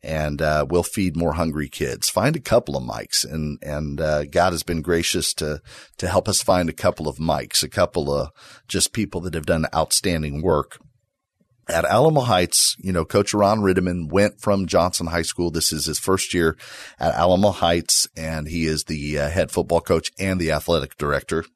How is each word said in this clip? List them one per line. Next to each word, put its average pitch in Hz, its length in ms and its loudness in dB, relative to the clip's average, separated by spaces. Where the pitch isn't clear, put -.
And, 76 380 -4
uh, 76 280 2
we'll 87 140 4
feed 90 320 -2
more 82 180 0
hungry 78 360 -2
kids. - 400 -4
Find 127 260 0
a 147 60 -6
couple 110 340 2
of 65 80 -4
Mikes, 55 400 -4
and, 76 400 -4
and, 73 360 -6
uh, 76 260 0
God 85 260 2
has 80 100 -4
been 82 200 -4
gracious 82 540 0
to, 76 260 -4
to 92 100 -6
help 90 200 2
us 104 160 0
find 90 260 2
a 78 40 -6
couple 82 340 -2
of 73 120 -6
Mikes, 76 440 -2
a - 60 -8
couple 85 440 0
of 71 160 -2
just - 260 -2
people 101 280 -4
that 87 120 -8
have 80 120 -6
done 82 280 0
outstanding 78 720 -2
work. 85 340 0
At 82 160 0
Alamo 135 360 4
Heights, 95 560 2
you 95 140 -6
know, 82 140 0
Coach - 280 2
Ron 104 280 4
Rittiman 90 500 2
went 101 300 2
from 98 260 0
Johnson 87 400 2
High 85 160 -2
School. 85 260 -2
This 80 220 -2
is 78 140 -4
his 78 120 -4
first - 360 0
year 82 240 2
at 85 160 0
Alamo 92 360 4
Heights, 85 640 0
and 80 340 -6
he 82 160 -2
is 78 180 -2
the, 73 340 -6
uh, 71 120 0
head 87 200 0
football 85 320 0
coach 82 380 0
and 95 200 0
the 80 120 0
athletic 76 460 -2
director. 73 480 -2